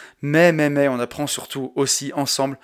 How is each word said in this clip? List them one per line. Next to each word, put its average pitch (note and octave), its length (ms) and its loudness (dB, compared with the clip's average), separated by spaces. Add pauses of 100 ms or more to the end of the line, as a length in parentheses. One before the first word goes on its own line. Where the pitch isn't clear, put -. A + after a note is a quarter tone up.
(240)
Mais, D#3+ 280 4
mais, D#3 200 2
mais, C#3+ 160 2
on B2+ 120 -2
apprend C#3 280 -6
surtout C3 480 -6
aussi C#3 400 0
ensemble C3+ 480 -2